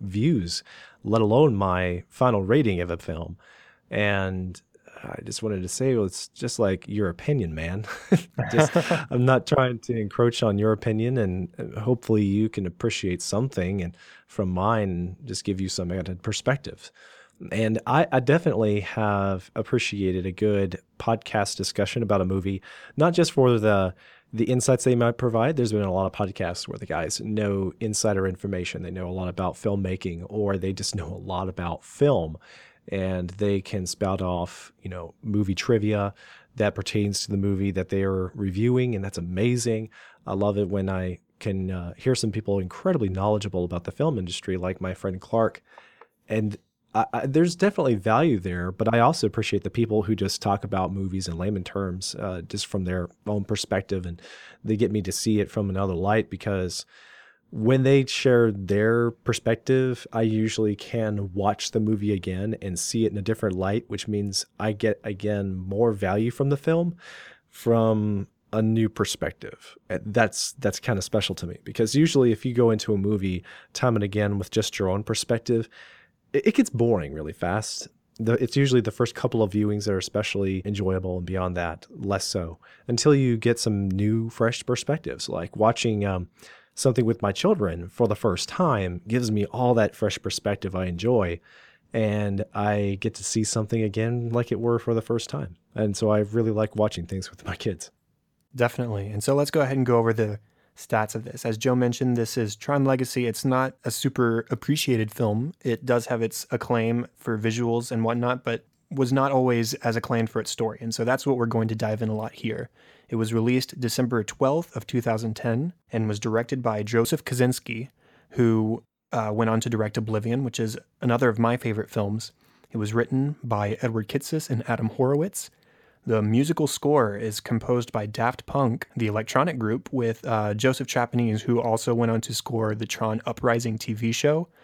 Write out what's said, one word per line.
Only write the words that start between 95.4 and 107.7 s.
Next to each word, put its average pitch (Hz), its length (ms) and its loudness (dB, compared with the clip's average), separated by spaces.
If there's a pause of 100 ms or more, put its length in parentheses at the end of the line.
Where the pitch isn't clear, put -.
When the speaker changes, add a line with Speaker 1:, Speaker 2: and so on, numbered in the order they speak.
Speaker 1:
And 104 220 0
so 107 140 2
I 107 100 6
really 110 300 0
like 107 260 -2
watching 104 300 0
things 95 240 -8
with - 140 -20
my 90 120 -8
kids. - 340 -6 (640)
Speaker 2:
Definitely. 117 540 -2
And 104 140 -6
so 139 120 2
let's 143 160 2
go 160 100 2
ahead 135 160 0
and 131 80 2
go 120 140 4
over 113 140 4
the 107 260 0 (380)
stats - 380 -2
of 110 100 -6
this. - 200 -12
As 110 140 -2
Joe 127 160 2
mentioned, 123 420 2
this 117 200 -2
is 107 180 -2
Tron 143 300 0
Legacy. 127 420 0
It's - 180 -4
not 131 300 2 (100)
a 120 60 -2
super 117 600 0
appreciated 123 640 0
film. 117 400 -2 (100)
It 120 220 -2
does 120 220 2
have 117 160 -2
its - 280 -4
acclaim 117 560 0 (100)
for 113 200 -4
visuals 117 540 0